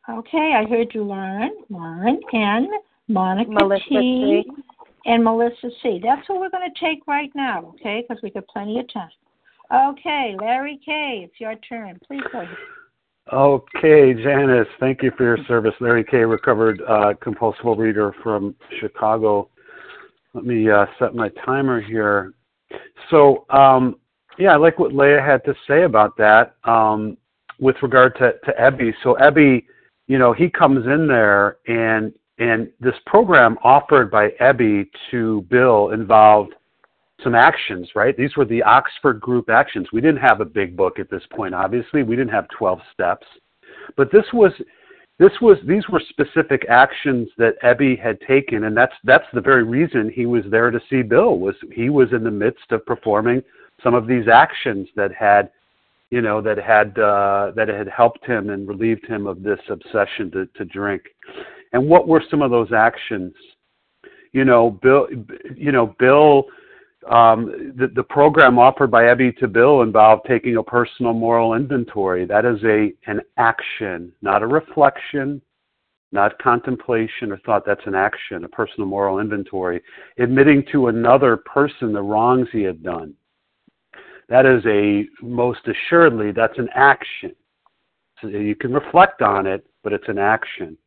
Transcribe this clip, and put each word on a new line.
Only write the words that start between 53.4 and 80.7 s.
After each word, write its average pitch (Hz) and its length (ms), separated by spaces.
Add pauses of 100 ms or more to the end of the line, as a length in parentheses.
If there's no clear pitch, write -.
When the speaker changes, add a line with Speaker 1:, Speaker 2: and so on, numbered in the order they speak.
Speaker 3:
some 120 100
of 113 140
these 120 200
actions 117 680
that 98 180
had, 101 380 (580)
you 123 120
know, 107 200
that 107 160
had, 107 400
uh, 101 580
that 110 120
had 101 200
helped - 380
him 107 240
and 98 180
relieved 107 380
him 104 220
of 95 160
this 98 160 (100)
obsession 98 600
to, 95 160 (100)
to 101 80
drink. 98 380 (720)
And 127 140
what 170 200
were 160 220
some 147 120
of 131 100
those 117 220
actions? 107 600 (1000)
You 131 100
know, 117 280 (100)
Bill, 131 260 (480)
you 147 160
know, 117 280
Bill, 139 460 (640)
um, 117 680
the, 131 100
the 120 160
program 143 560
offered 127 320
by 117 120
Ebby 120 340
to 123 100
Bill 123 340
involved 110 460
taking 120 300
a 110 60
personal 120 500
moral 113 400
inventory. 113 720
That 104 200
is 113 180
a, 107 280 (180)
an 107 120 (160)
action, 95 720 (100)
not 101 220
a 113 40
reflection, 143 960 (680)
not 101 280
contemplation 120 920
or 98 140
thought. 104 200
That's 101 200
an 98 100
action, 95 480
a - 60
personal 107 380
moral 98 320
inventory. 95 640 (380)
Admitting 139 540